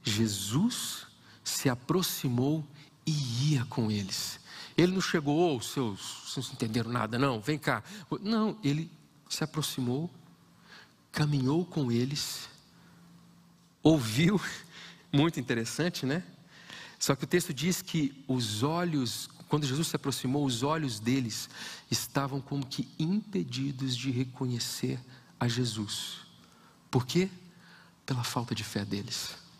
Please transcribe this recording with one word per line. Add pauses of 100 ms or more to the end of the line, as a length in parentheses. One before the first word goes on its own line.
Jesus (360)
se
aproximou (400)
e
ia
com
eles. (380)
Ele
não
chegou,
"Ô,
seus,
vocês
não
entenderam
nada,
não,
vem
cá." (380)
Não,
ele (400)
se
aproximou, (1040)
caminhou
com
eles, (1300)
ouviu, (340)
<laughs>
muito
interessante,
né? (800)
Só
que
o
texto
diz
que
os
olhos, (200)
quando
Jesus
se
aproximou,
os
olhos
deles (400)
estavam
como
que
impedidos
de
reconhecer (380)
a
Jesus. (680)
Por
quê? (760)
Pela
falta
de
fé
deles. (240)